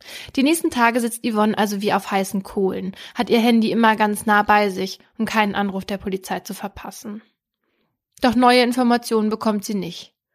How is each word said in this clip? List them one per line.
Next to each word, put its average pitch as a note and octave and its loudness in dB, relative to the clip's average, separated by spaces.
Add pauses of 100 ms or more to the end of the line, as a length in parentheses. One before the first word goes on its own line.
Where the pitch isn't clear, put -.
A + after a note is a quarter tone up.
(360)
Die C#4 2
nächsten D#4+ 2
Tage A#3 2
sitzt A#3 -4
Yvonne G#3+ 2
also G#3 0
wie G3+ -2
auf G3 -2
heißen G3 -2
Kohlen, F#3+ -4 (180)
hat A3+ -4
ihr A#3 4
Handy A3+ 4
immer A3 4
ganz G#3 0
nah G#3 4
bei G#3 4
sich F#3+ -8 (200)
um A3 -2
keinen G#3 0
Anruf F#3+ -4
der G3+ -6
Polizei F#3+ -6
zu - -12
verpassen. - -14 (1000)
Doch B3 2
neue B3 6
Informationen A#3+ 0
bekommt G#3+ -2
sie G#3+ -6
nicht. E3+ -10 (200)